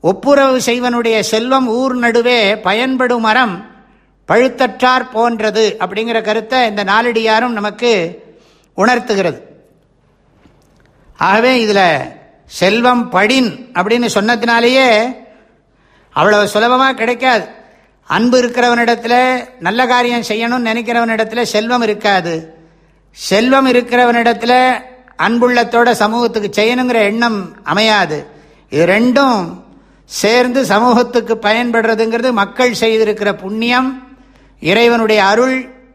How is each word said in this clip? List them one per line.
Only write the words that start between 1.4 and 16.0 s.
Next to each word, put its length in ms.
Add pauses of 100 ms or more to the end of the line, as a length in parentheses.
ஊர் 280
நடுவே 600
பயன்படும் 640
மரம் 480 (580)
பழுத்தற்றார் 840
போன்றது 680
அப்படிங்கிற 420
கருத்தை 480
இந்த 140
நாலடியாரும் 640
நமக்கு 760 (500)
உணர்த்துகிறது. 680 (1800)
ஆகவே 480
இதுல 460 (340)
செல்வம் 680
படின் 600
அப்படின்னு 400
சொன்னதுனாலேயே 1000 (960)